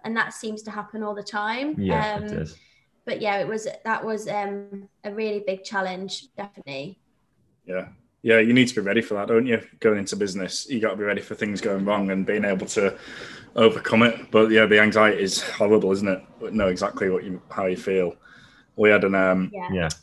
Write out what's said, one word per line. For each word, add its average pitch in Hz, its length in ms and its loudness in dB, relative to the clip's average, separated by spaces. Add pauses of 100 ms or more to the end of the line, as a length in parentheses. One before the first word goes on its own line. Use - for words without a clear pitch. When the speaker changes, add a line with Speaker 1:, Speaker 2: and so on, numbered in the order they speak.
Speaker 1:
and 226 120 -6
that - 160 -4
seems 214 300 -10
to 214 80 -14
happen 208 320 -10
all 208 120 -6
the 202 80 -12
time. 226 560 -6
Speaker 2:
Yeah, 208 360 0
Speaker 1:
Um, 208 100 -6
Speaker 2:
it 208 40 -8 (100)
does. - 180 -10 (480)
Speaker 1:
but - 160 -6
yeah, 202 200 -2
it 170 60 -2
was, 220 220 -6 (160)
that 220 180 -2
was, 214 260 -6
um, 202 600 -8 (160)
a 208 80 -10
really 208 340 -4
big 190 160 -4
challenge, 190 680 -6 (100)
definitely. 151 600 -12 (680)
Speaker 3:
Yeah. 92 220 -6 (340)
Yeah, 113 160 4
you 117 160 4
need 123 140 6
to - 80 -8
be 110 40 -2
ready 104 220 0
for - 120 -6
that, 101 140 -6
don't 117 180 4
you? 117 140 0 (200)
Going 107 180 2
into 98 180 -6
business, 95 540 -6
you 123 100 -4
gotta 107 160 -2
be 107 80 -4
ready 101 160 -2
for - 140 -12
things 104 260 -4
going 98 240 -2
wrong 101 260 0
and 95 140 0
being 104 220 0
able 95 220 -2
to 98 280 0 (580)
overcome 113 480 4
it. 117 280 0
But 110 200 6
yeah, 110 140 8
the 107 160 6
anxiety 107 420 4
is 95 200 -2
horrible, 104 500 2
isn't 98 160 0
it? 92 140 -2 (180)
We 110 120 -10
know 104 160 2
exactly 95 420 -2
what 92 140 -2
you, 92 260 -10
how 98 160 -4
you 92 100 -2
feel. 92 400 -2 (600)
We 107 120 6
had 104 160 6
an, 98 100 2
um, 92 380 2
Speaker 1:
Yeah. 90 180 -10
Speaker 2:
Yeah. 90 180 0 (140)